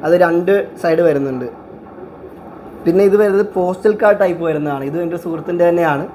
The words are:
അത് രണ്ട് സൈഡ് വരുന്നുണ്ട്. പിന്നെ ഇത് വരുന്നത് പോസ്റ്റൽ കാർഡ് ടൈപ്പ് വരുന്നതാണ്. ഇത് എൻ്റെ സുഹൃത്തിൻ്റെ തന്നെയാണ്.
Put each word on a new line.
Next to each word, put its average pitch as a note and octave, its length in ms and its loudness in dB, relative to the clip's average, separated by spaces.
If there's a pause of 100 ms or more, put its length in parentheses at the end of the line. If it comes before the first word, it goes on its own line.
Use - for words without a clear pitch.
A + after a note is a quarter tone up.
അത് E3 80 4 (100)
രണ്ട് E3+ 280 0 (300)
സൈഡ് E3 260 2
വരുന്നുണ്ട്. C3+ 380 -2 (1400)
പിന്നെ F3 240 4
ഇത് G3 140 4
വരുന്നത് G3+ 220 2 (120)
പോസ്റ്റൽ F#3 460 0
കാർഡ് G#3 200 4
ടൈപ്പ് E3+ 260 0
വരുന്നതാണ്. D3 420 -4
ഇത് D#3 140 -6
എൻ്റെ E3+ 200 -6
സുഹൃത്തിൻ്റെ E3+ 440 -2
തന്നെയാണ്. E3 360 2 (100)